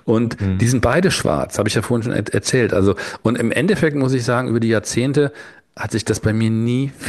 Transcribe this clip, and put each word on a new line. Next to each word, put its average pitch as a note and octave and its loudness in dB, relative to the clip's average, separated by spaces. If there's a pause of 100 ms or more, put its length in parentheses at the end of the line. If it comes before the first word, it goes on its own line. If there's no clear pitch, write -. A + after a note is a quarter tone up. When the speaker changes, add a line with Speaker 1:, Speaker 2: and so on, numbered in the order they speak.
Speaker 1:
und A#2 0
Speaker 2:
Mhm. F#2+ 0
Speaker 1:
die G#2+ 2
sind B2 2
beide D3 2
schwarz, - -2
habe G2+ 0
ich - -6
ja A2 0
vorhin A#2 -2
schon A#2+ -4
er-, - -2
erzählt. A2 0
Also, G2 2 (280)
und A#2 2
im A2+ -2
Endeffekt D#3 2
muss C3 0
ich B2 -2
sagen, B2 0
über A#2 0
die A2+ 2
Jahrzehnte C3+ 0 (440)
hat - -6
sich A2+ -2
das G#2+ 0
bei A2 2
mir A2+ 2
nie A#2+ 0 (180)